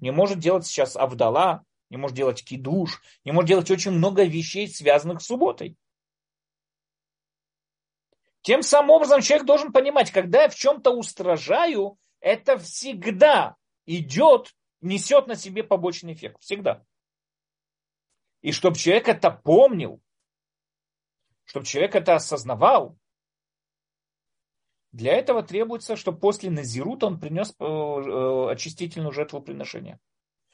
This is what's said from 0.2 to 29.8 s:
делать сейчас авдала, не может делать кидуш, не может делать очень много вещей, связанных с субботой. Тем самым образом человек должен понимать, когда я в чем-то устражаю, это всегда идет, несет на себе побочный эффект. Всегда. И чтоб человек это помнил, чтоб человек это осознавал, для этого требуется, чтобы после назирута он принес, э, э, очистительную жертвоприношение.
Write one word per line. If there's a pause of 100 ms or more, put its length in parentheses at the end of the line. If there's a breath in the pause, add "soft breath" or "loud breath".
делать
сейчас
авдала, (260)
не
может
делать
кидуш, (220 soft breath)
не
может
делать
очень
много
вещей,
связанных
с
субботой. (2750)
Тем
самым
образом
человек
должен
понимать,
когда
я
в
чем-то
устражаю, (220)
это
всегда (280)
идет, (260)
несет
на
себе
побочный
эффект.
Всегда. (1600)
И
чтоб
человек
это
помнил, (1400)
чтоб
человек
это
осознавал, (2000)
для
этого
требуется,
чтобы
после
назирута
он
принес,
э,
э,
очистительную
жертвоприношение. (560 soft breath)